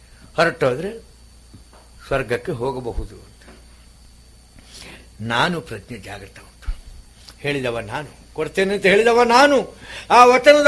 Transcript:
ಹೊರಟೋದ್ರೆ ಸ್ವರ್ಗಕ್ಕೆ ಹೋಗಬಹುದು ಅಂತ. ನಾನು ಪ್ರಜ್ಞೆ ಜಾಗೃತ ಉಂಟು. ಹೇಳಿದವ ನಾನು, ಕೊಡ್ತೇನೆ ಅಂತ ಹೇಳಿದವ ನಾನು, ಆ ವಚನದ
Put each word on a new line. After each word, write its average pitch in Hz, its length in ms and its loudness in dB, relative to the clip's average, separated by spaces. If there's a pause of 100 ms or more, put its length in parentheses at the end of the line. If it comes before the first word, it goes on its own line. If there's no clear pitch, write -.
(360)
ಹೊರಟೋದ್ರೆ 165 720 -4 (960)
ಸ್ವರ್ಗಕ್ಕೆ 131 460 -6
ಹೋಗಬಹುದು 120 640 -10
ಅಂತ. - 420 -20 (1600)
ನಾನು 131 400 -2
ಪ್ರಜ್ಞೆ 110 380 -16
ಜಾಗೃತ 98 400 -18
ಉಂಟು. - 360 -12 (640)
ಹೇಳಿದವ 127 420 -6
ನಾನು, 123 540 -14
ಕೊಡ್ತೇನೆ 190 400 -4
ಅಂತ 196 120 -4
ಹೇಳಿದವ 226 360 4
ನಾನು, 247 560 2 (320)
ಆ 233 140 8
ವಚನದ 285 440 6